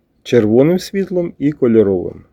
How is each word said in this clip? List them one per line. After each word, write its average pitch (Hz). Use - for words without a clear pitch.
червоним 123
світлом 180
і 143
кольоровим. 98